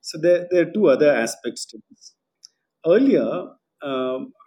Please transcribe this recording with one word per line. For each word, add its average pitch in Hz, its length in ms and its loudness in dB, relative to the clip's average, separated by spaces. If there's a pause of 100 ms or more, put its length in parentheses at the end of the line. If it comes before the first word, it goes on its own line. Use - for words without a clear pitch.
So - 180 -14
there, 175 300 2
there 175 180 2
are - 40 -16
two 208 160 2
other 139 220 4
aspects 117 560 -4
to 113 120 -20 (100)
this. - 260 -20 (720)
Earlier, 175 600 2 (360)
um, 131 500 -8 (140)